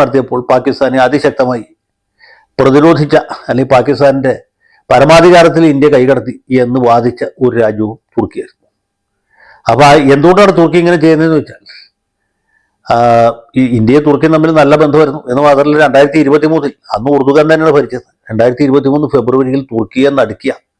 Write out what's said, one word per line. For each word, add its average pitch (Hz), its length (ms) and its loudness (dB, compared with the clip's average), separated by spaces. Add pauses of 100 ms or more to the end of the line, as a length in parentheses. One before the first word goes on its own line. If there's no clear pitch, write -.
നടത്തിയപ്പോൾ 127 400 -2 (100)
പാകിസ്ഥാനെ 131 560 -2
അതിശക്തമായി 127 600 -4 (920)
പ്രതിരോധിച്ച, 147 580 2 (320)
അല്ലെങ്കിൽ 131 260 -2
പാകിസ്ഥാന്റെ 135 580 0 (580)
പരമാധികാരത്തിൽ 165 760 4 (100)
ഇന്ത്യ 139 140 2
കൈകടത്തി 127 460 0 (280)
എന്ന് 123 160 -2 (100)
വാദിച്ച 117 340 -2 (220)
ഒരു 120 180 0
രാജ്യവും 107 360 -4 (160)
തുർക്കിയായിരുന്നു. - 520 -8 (1000)
അപ്പൊ 117 240 2
ആ - 20 4 (220)
എന്തുകൊണ്ടാണ് 180 440 2
തുർക്കി 165 240 0
ഇങ്ങനെ 170 220 0
ചെയ്യുന്നതെന്ന് 160 360 0
വെച്ചാൽ, - 220 -14 (1300)
ആ, 120 60 0 (600)
ഈ 123 200 -2
ഇന്ത്യയും 123 280 0
തുർക്കിയും 151 280 0
തമ്മിൽ 160 180 0
നല്ല 151 260 2
ബന്ധമായിരുന്നു. 151 540 -2
എന്ന് 135 120 -2
മാത്രമല്ല, 147 440 2
രണ്ടായിരത്തി 143 320 2
ഇരുപത്തിമൂന്നിൽ, 147 540 0 (240)
അന്ന് 120 140 -4
ഉർദുഗാൻ 139 320 0
തന്നെയാണ് 156 320 0
ഭരിച്ചത്, 143 280 -2 (280)
രണ്ടായിരത്തി 123 320 -2
ഇരുപത്തിമൂന്ന് 139 440 0
ഫെബ്രുവരിയിൽ 127 560 -2
തുർക്കിയെ 127 480 -4
നടുക്കിയ, 127 420 -6 (280)